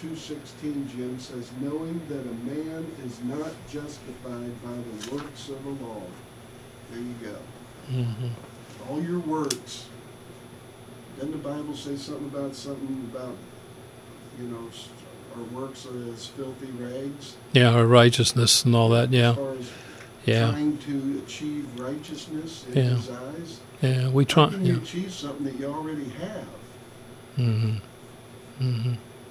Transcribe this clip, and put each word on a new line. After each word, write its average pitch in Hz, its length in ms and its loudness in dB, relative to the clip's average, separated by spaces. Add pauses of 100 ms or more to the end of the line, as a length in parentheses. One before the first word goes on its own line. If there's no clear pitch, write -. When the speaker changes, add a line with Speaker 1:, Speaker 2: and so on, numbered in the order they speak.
Speaker 1:
two 160 140 -6
sixteen, 143 800 -6
Jim, 123 240 -4
says, 123 320 -10 (100)
"Knowing 160 480 -4
that 139 120 -4
a 120 340 -6
man 160 320 -6 (180)
is 117 200 -8
not 151 260 -4 (180)
justified 123 960 -8
by 120 80 -8
the 120 460 -6
works 143 320 -8
of 135 160 -8
the 135 200 -6
law." 110 180 -8 (920)
There 117 80 -8
you 123 200 -6
go. 107 160 -10 (540)
Speaker 2:
Mm-hmm. 120 960 -4
Speaker 1:
All 151 140 -2
your 175 160 0
works. 156 680 -2 (1300)
Doesn't 143 160 -4
the 151 60 -4
Bible 147 380 -4
say 139 200 -6
something 143 300 -6
about, 139 280 -4
something 135 580 -6
about, 123 240 -8 (1000)
you 123 80 -8
know, 117 220 -8
s-, - 200 -14 (480)
our 117 80 -8
works 127 420 -8
are 123 260 -6
as 110 140 -10
filthy 135 400 -8 (120)
rags? 135 580 -8 (160)
Speaker 2:
Yeah, 123 180 10
our 117 160 8
righteousness 120 760 8
and 120 100 8
all 117 160 8
that, 117 220 6
yeah. 120 180 10
Speaker 1:
As 117 60 6
far 135 160 -2
as 123 180 -6 (560)
Speaker 2:
Yeah. 113 240 6
Speaker 1:
trying 151 280 2
to 139 460 -2
achieve 147 420 -6 (120)
righteousness 151 960 -8
in 127 40 4
Speaker 2:
Yeah. 123 200 6
Speaker 1:
his 120 140 -2
eyes. 139 500 -10 (220)
Speaker 2:
Yeah, 131 260 4
we 135 160 6
Speaker 1:
How 135 40 -2
Speaker 2:
try, 151 220 8
Speaker 1:
can 190 160 2
you - 80 6
Speaker 2:
yeah. - 60 0
Speaker 1:
achieve 185 320 -4
something 143 320 -6
that 127 140 -4
you 139 80 -4
already 151 420 -4 (120)
have? 185 260 -6 (920)
Speaker 2:
Mm-hmm. 113 380 4 (840)
Mm-hmm. 123 300 2 (380)